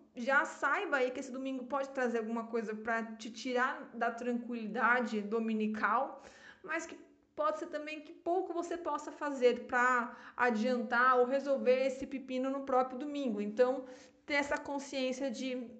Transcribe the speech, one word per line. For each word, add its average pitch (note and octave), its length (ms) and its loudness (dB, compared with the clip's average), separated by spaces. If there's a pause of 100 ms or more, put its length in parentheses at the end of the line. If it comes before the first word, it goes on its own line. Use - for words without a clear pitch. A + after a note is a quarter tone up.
(160)
já C4+ 280 2
saiba D#4 540 0
aí B3+ 140 2
que C#4 80 -6
esse C4+ 120 -8
domingo C4 340 -6
pode C4+ 240 -2
trazer A#3 280 0
alguma A3+ 280 -4
coisa A3 280 -4
pra A3+ 300 -2
te A3 260 -10
tirar B3+ 640 -2
da A#3 160 0
tranquilidade A#3 1120 0
dominical, G#3+ 1040 0 (400)
mas D#4 240 -4
que - 120 -14 (340)
pode D4+ 240 0
ser E4 100 -6
também D4+ 340 -6
que E4+ 120 -16
pouco F4+ 400 0
você E4+ 240 -2
possa D4+ 340 -4
fazer B3+ 500 2
pra B3 540 2 (220)
adiantar B3 800 4
ou B3 80 8
resolver C4 600 4
esse C4+ 180 -4
pepino C4 460 -2
no C#4 100 -2
próprio B3+ 380 2
domingo. C#4 420 -2
Então, B3 440 2 (400)
ter D4 100 -2
essa C#4+ 220 2
consciência C#4 760 -2
de B3+ 340 -4 (140)